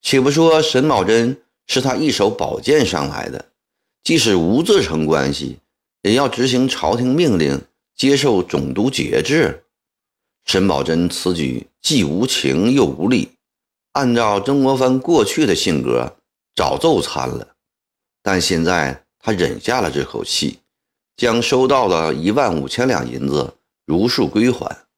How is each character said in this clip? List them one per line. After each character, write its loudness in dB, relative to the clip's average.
且 2
不 4
说 4
沈 2
葆 2
桢 2
是 -2
他 -2
一 -2
手 2
保 -6
荐 2
上 -4
来 -10
的， -14
即 0
使 2
无 2
这 2
层 -2
关 0
系， -8
也 2
要 2
执 -2
行 2
朝 -2
廷 0
命 2
令， 0
接 2
受 2
总 -4
督 -2
节 -2
制。 -2
沈 2
葆 0
桢 0
此 -4
举 -4
既 0
无 -2
情 0
又 4
无 -4
理， 0
按 0
照 2
曾 0
国 2
藩 2
过 2
去 0
的 2
性 0
格， -2
早 0
奏 2
参 -6
了。 -12
但 0
现 0
在 -2
他 -6
忍 -2
下 -2
了 -2
这 -4
口 -8
气， -4
将 0
收 2
到 2
的 0
一 -2
万 0
五 -8
千 -2
两 -2
银 -6
子 -2
如 0
数 0
归 2
还。 -8